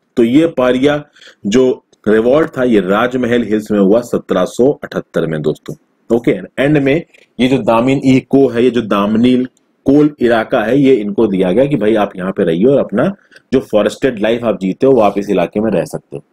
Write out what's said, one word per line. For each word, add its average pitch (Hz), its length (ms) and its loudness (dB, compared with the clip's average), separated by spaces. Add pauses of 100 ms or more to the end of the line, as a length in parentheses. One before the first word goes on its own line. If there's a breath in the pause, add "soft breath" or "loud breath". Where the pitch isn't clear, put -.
(180)
तो 120 60 4
ये 139 240 2
पहाड़िया 135 560 0 (420 soft breath)
जो 127 380 0 (240)
revolt 123 500 2
था 127 60 -2
ये 117 180 2
राजमहल 120 640 -2
हिल्स 107 280 -4
में 104 80 0
हुआ 101 240 4
सत्रह 92 440 -4
सौ 131 260 0
अठहत्तर - 540 -8
में 78 140 -6
दोस्तों। 73 340 -8 (340)
ओके, 120 280 0 (220)
end 147 180 2
में 139 260 0 (360 soft breath)
ये 127 80 2
जो 127 160 0
दामिन 120 440 0
इको 135 400 2
है, 120 160 0
ये 127 80 4
जो 117 120 -2
दामनी 110 520 0 (500)
कोल 147 240 4 (100)
इलाका 117 420 0
है, 113 160 0
ये 135 180 4
इनको 104 320 0
दिया 92 240 0
गया 120 140 2
कि 147 100 -2
भाई 107 200 0
आप 101 200 -2
यहाँ 92 160 -6
पे 101 120 -2
रहिए 87 220 0
और 135 140 2
अपना 107 260 -2 (480 soft breath)
जो 131 80 2
forested 107 580 -2
life 117 240 -2
आप 104 160 -2
जीते 95 280 -2
हो 135 60 4
वो 117 80 4
आप 101 160 0
इस 101 120 -4
इलाके 90 300 -2
में 110 120 -2
रह 82 140 -2
सकते 78 320 -12
हो। 71 140 -18